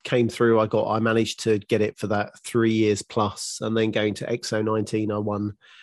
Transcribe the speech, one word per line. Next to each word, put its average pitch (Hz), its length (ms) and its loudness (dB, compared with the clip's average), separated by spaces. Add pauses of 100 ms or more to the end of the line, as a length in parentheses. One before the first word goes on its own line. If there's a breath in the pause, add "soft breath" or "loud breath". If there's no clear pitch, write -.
came 120 240 2
through, 113 320 4
I 110 60 2
got, 107 240 0
I 107 80 0
managed 113 460 0
to 110 140 2
get 101 220 0
it 104 180 -2
for - 100 -6
that 104 360 -2
three 113 280 2
years 107 300 2
plus, - 580 -4
and 113 160 -4
then 110 140 2
going 107 240 0
to - 160 -8
X 120 220 -6
O 110 100 0
nineteen, 107 500 -2
I 104 60 -4
won 104 380 -4 (260 soft breath)